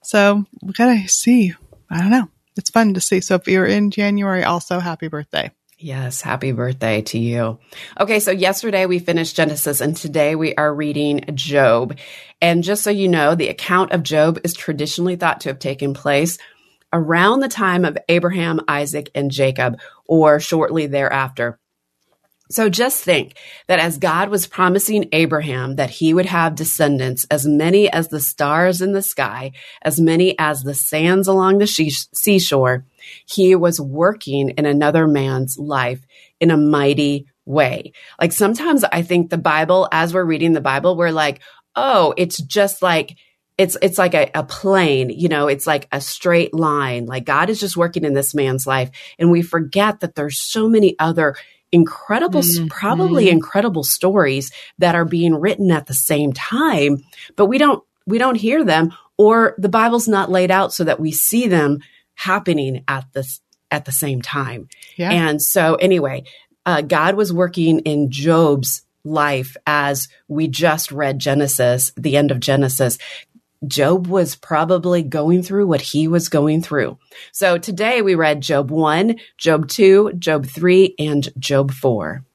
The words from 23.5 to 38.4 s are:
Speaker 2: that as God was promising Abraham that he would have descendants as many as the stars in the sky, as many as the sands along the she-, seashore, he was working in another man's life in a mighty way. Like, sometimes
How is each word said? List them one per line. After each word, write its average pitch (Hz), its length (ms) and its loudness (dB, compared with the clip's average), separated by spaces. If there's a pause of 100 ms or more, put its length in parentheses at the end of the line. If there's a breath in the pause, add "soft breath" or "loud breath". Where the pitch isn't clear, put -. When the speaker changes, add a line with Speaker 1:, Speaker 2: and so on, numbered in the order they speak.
Speaker 2:
that 180 120 2
as 160 180 -2
God 180 320 0
was 190 180 -2
promising 190 640 0
Abraham 147 640 -2
that 139 140 -2
he 160 240 0
would 180 140 2
have 165 280 0
descendants 143 760 -2
as 147 160 0
many 165 460 4
as 160 160 -2
the 151 140 -8
stars 170 600 0
in 196 120 0
the 196 80 0
sky, 127 500 -6 (300 loud breath)
as 151 180 -2
many 165 400 2
as 147 240 -2
the 139 100 -6
sands 175 540 0
along 190 300 2
the 208 100 2
she-, 160 220 -2
seashore, 135 960 0 (400 loud breath)
he 185 300 2
was 170 260 0
working 139 720 -2
in 147 140 -2
another 151 420 2
man's 135 500 0
life 131 420 -2 (400 soft breath)
in 165 100 2
a 160 80 4
mighty 143 720 0 (180)
way. 135 460 -2 (280 loud breath)
Like, 170 120 0
sometimes 240 540 0